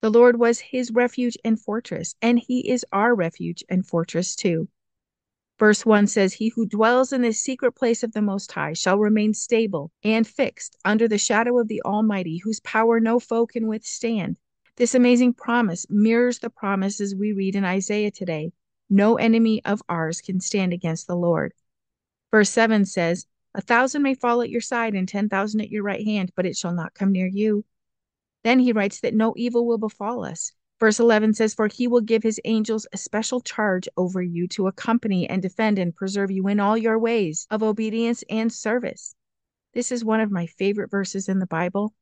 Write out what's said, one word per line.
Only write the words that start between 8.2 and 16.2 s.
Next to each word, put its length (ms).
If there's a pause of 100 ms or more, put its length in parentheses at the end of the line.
Most 280
High 220
shall 260
remain 340
stable 600 (100)
and 240
fixed 580
under 220
the 120
shadow 400
of 100
the 140
Almighty, 560
whose 220
power 380
no 220
foe 260
can 220
withstand." 680 (380)
This 180
amazing 400
promise 540
mirrors 520